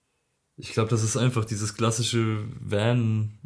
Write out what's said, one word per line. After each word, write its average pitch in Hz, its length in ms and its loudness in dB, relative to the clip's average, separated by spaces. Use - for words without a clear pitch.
Ich - 140 -12
glaub, 110 160 0
das 113 160 2
ist 110 140 0
einfach 113 260 2
dieses 107 320 -6
klassische 113 600 0
Van, 110 840 0